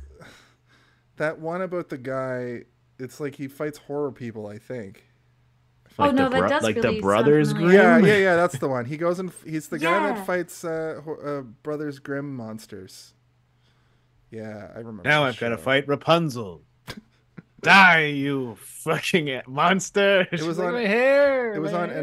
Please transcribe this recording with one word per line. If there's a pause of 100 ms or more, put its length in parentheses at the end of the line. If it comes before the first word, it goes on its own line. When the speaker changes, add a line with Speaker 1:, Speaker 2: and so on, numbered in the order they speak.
(200)
Speaker 1:
<laughs>
that
one
about
the
guy, (360)
it's
like
he
fights
horror
people,
I
think. (960)
Speaker 2:
Oh,
Speaker 3:
Like
Speaker 2:
no,
Speaker 3:
the
Speaker 2:
that
Speaker 3:
bro-,
Speaker 2:
does
Speaker 3:
like
the
Speaker 2:
really
sound
Speaker 3:
Brothers
Speaker 2:
familiar.
Speaker 1:
Yeah,
Speaker 3:
Grimm?
Speaker 1:
yeah,
yeah,
that's
the
one.
He
goes
and
f-,
he's
the
guy (100)
that
Speaker 2:
Yeah.
Speaker 1:
fights,
uh,
ho-,
uh,
Brothers
Grimm
monsters. (1160)
Yeah,
I
remember
Speaker 3:
Now
Speaker 1:
the
Speaker 3:
I've
gotta
Speaker 1:
show.
Speaker 3:
fight
Rapunzel. (260)
<laughs>
Die,
you
fucking
a-,
monster.
Speaker 1:
It
Speaker 3:
She's
Speaker 1:
was
Speaker 3:
like,
Speaker 1:
on,
Speaker 3:
"My
hair,
Speaker 1:
it
was
Speaker 3:
my
Speaker 1:
on
Speaker 3:
hair."